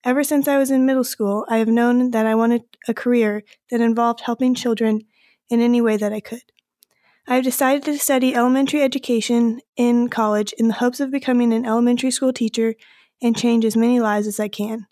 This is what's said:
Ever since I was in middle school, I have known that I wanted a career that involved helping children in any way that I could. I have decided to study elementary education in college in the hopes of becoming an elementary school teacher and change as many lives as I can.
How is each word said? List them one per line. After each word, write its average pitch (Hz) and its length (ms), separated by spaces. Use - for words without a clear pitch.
Ever 254 180
since 285 240
I 277 120
was 269 120
in 262 160
middle 262 160
school, 208 460
I 233 80
have 220 100
known 240 460
that 220 120
I 220 120
wanted 233 260
a 226 80
career 214 480
that 233 80
involved 233 400
helping 254 340
children 220 460
in 233 100
any 240 200
way 220 160
that 208 160
I 214 80
could. - 240
I 254 80
have 262 80
decided 269 400
to 294 160
study 262 340
elementary 262 480
education 240 800
in 240 320
college 214 480
in 226 120
the 214 60
hopes 247 260
of 269 100
becoming 247 420
an 233 140
elementary 240 460
school 262 200
teacher 226 440
and 233 160
change 233 280
as 220 120
many 240 220
lives 214 300
as 202 100
I 214 80
can. 208 460